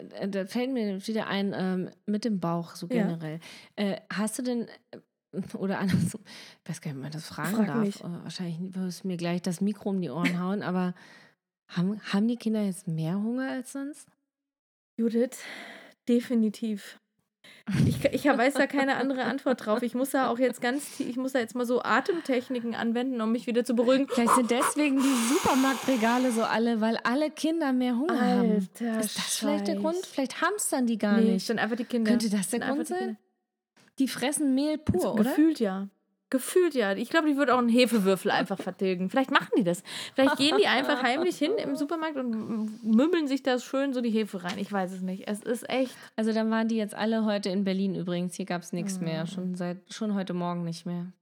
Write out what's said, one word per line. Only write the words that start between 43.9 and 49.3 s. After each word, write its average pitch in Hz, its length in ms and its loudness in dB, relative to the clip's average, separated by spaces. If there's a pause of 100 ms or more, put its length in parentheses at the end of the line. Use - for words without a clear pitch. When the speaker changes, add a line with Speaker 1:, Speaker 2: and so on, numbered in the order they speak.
Speaker 2:
so 247 80 -2
die 233 80 0
Hefe 208 340 -2
rein. 185 140 -6
Ich 202 120 -6
weiß 190 220 -2
es 185 80 -10
nicht. 185 260 -6
Es 208 140 -4
ist - 300 -4
echt 254 260 -2 (200)
Speaker 1:
Also 220 180 0
dann 220 160 0
waren 226 180 0
die 226 80 0
jetzt 214 180 -2
alle 220 300 0
heute 202 240 0
in 196 160 0
Berlin 190 300 0
übrigens. 175 400 -2
Hier 190 100 -8
gab's 175 300 -6
nix 185 260 -4
mehr. 160 240 -2
Speaker 2:
Mm. - 40 -4
Speaker 1:
Schon 180 260 -6